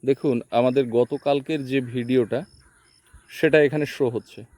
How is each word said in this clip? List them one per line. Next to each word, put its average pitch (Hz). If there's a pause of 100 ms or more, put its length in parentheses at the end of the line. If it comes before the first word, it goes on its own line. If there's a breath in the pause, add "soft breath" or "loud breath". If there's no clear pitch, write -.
দেখুন 131 (100)
আমাদের 127
গতকালকের 139
যে 135
ভিডিওটা, 123 (840)
সেটা 156
এখানে 147
শো 131
হচ্ছে। 117 (140)